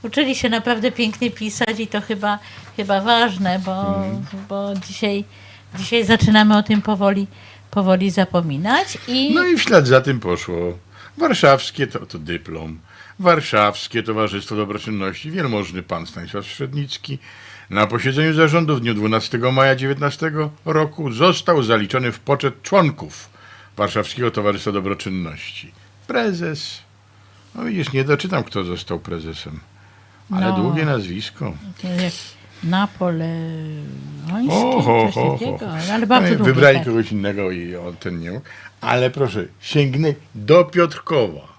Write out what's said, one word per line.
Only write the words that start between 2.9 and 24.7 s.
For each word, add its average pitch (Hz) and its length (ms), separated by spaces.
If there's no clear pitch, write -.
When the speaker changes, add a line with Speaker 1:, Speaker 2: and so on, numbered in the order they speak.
Speaker 1:
ważne, 196 640
bo, 190 220
Speaker 2:
Mhm. 196 160
Speaker 1:
bo 202 240
dzisiaj, 202 360
dzisiaj 220 280
zaczynamy 214 520
o 208 60
tym 208 180
powoli, 202 460
powoli 190 400
zapominać 185 880
i 262 280
Speaker 2:
No 349 100
i 349 120
w 214 40
ślad 160 260
za 131 140
tym 131 180
poszło 87 580
warszawskie, 151 680
to, - 180
to - 140
dyplom, 80 600
Warszawskie 113 840
Towarzystwo 107 520
Dobroczynności, 104 760
wielmożny 104 520
pan 85 220
Stanisław 90 400
Szrednicki, 139 760
na 104 180
posiedzeniu 135 460
zarządu 156 420
w 120 60
dniu 117 120
dwunastego 110 580
maja 131 240
dziewiętnastego 143 720
roku 151 460
został 156 520
zaliczony 113 480
w - 80
poczet 139 420
członków - 680
Warszawskiego 107 540
Towarzystwa 104 400